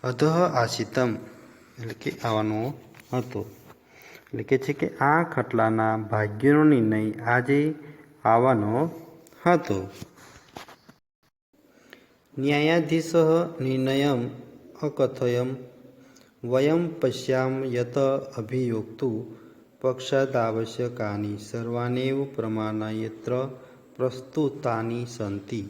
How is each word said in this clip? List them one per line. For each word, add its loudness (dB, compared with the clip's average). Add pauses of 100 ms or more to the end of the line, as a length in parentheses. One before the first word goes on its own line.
અધઃ 2 (280)
આસિતમ 0 (640)
એટલે -10
કે -8 (120)
આવવાનો -2 (400)
હતો. -4 (600)
એટલે -10
કે 2
છે -2
કે -4
આ 4
ખટલાના 0
ભાગ્યનો 2
નિર્ણય 4
આજે 2 (520)
આવવાનો 4 (600)
હતો. 2 (2500)
ન્યાયાધીશઃ 2 (460)
નિર્ણયમ 2 (520)
અકથયમ 0 (880)
વયમ 2
પશ્યામ 0
યત -2 (400)
અભિયોક્તુ -4 (460)
પક્ષાદાવશ્યકાની -2
સર્વાનેવ -4
પ્રમાણયત્ર -4 (500)
પ્રસ્તુતાની -2
સંતિ. -6